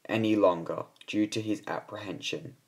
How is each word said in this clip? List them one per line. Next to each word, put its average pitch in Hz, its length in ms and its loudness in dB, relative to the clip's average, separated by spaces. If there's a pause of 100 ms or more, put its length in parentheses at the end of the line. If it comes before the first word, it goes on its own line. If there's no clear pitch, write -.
any 110 280 2
longer 82 480 4 (220)
due 107 200 2
to - 140 -4
his 107 260 -2
apprehension. - 880 -8 (120)